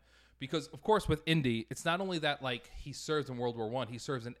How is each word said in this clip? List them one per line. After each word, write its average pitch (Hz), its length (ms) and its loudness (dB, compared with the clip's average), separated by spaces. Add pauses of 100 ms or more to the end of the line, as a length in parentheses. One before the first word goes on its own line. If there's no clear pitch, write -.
(400)
Because, 139 280 -4
of - 140 -18
course, 214 240 4
with 156 200 2
Indy, 127 440 4
it's - 140 -8
not 170 160 2
only 185 200 0
that, 143 220 0
like, 123 260 -4 (100)
he 143 140 -10
serves 151 380 -2
in 127 60 -6
World 120 200 -2
War 110 120 -2
One, 123 200 -2
he 120 100 -10
serves 120 280 -4
in 120 140 -8